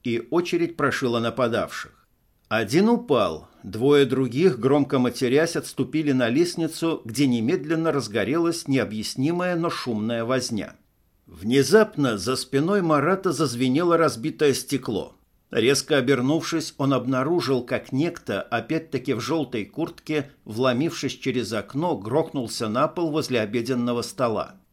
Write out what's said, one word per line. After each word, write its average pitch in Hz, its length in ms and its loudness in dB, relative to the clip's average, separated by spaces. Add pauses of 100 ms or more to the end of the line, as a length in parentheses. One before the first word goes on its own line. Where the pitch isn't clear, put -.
и 117 280 -2
очередь 170 460 0
прошила 123 440 0
нападавших. 113 720 -2 (560)
Один 113 400 2
упал, 117 600 0 (140)
двое 131 420 4
других, 127 540 2
громко 139 400 4
матерясь, 127 560 2
отступили 147 560 -2
на 127 180 2
лестницу, 165 760 0
где 120 240 0
немедленно 151 640 0
разгорелась 139 720 0
необъяснимая, 135 880 0
но 170 160 0
шумная 113 540 -2
возня. 120 500 -4 (520)
Внезапно 135 920 2
за 113 180 -2
спиной 170 460 0
Марата 170 500 2
зазвенело 135 640 2
разбитое 147 560 2
стекло. 117 640 -4 (340)
Резко 135 480 2
обернувшись, 139 800 0
он 139 140 0
обнаружил, 131 680 0
как 120 300 -6
некто, 131 500 -2
опять-таки 139 720 -4
в 107 60 -2
жёлтой 123 440 -4
куртке, 151 680 -6 (140)
вломившись 127 760 -2
через 123 340 -4
окно, 139 440 -4
грохнулся 120 720 -4
на 123 200 0
пол 170 220 -4
возле 135 300 0
обеденного 120 600 -2
стола. 113 540 -4 (160)